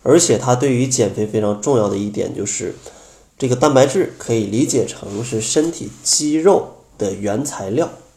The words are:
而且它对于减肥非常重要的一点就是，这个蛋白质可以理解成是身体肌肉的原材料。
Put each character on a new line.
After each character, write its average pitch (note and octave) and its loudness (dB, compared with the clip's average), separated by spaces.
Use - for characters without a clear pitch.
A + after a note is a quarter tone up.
而 D#3 6
且 B2 4
它 B2 2
对 C3+ 0
于 B2 0
减 A2 0
肥 G#2+ -2
非 G#2+ -2
常 G#2 -2
重 C#3+ 2
要 G#2 2
的 G2 -2
一 G#2 -4
点 F2+ -4
就 G2 -6
是， - -6
这 C3+ -2
个 B2+ 2
蛋 C#3+ 2
白 C3+ 8
质 F3+ 0
可 - -4
以 A2 0
理 A2+ 0
解 A2+ 0
成 G2+ -8
是 A#2 -4
身 D#3 0
体 A2 -12
肌 D3+ 0
肉 E3+ 4
的 G2 -2
原 G2+ -2
材 G2+ -8
料。 D3+ 0